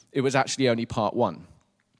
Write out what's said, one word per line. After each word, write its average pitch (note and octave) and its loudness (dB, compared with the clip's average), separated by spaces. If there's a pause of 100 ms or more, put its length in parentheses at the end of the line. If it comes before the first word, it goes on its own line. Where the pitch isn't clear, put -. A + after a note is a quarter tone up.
(120)
it C#3+ -2
was C3 0
actually C3 2
only A#2 0
part G#2+ -2
one. F#2 -2 (540)